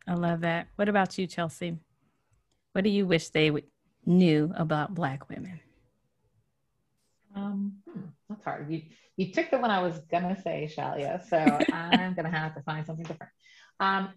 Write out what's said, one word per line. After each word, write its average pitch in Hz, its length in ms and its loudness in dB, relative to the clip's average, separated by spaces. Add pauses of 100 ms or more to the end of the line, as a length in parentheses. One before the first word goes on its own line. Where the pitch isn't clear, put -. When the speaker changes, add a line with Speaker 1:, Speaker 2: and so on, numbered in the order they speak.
Speaker 1:
I 180 60 -2
love 170 260 0
that. 170 360 -2
What 202 120 0
about 196 280 2
you, 185 100 -2
Chelsea? 170 520 -6 (960)
What 190 100 2
do 208 80 4
you 202 160 2
wish 165 220 2
they 156 220 4
would, 147 140 -2 (400)
knew 170 520 6
about 156 380 0
Black 139 340 -4
women? 180 320 -12 (1800)
Speaker 2:
Um, 202 400 -4 (120)
hmm, 240 180 -12 (220)
that's 214 140 -12
hard. 147 300 -8
You, 156 100 -6 (340)
you 185 160 -2
took 330 180 -2
the 262 80 2
one 240 120 2
I 190 120 2
was 170 160 -2 (120)
gonna 180 320 0
say, 151 320 -4
Shalia, 143 540 -4
so 170 80 2
Speaker 1:
<laughs> 156 360 4
Speaker 2:
I'm 175 420 0
gonna 165 160 -4
have 156 260 -2
to 139 60 -12
find 156 220 -6
something 165 200 -10
different. - 260 -12 (480)
Um, 190 380 0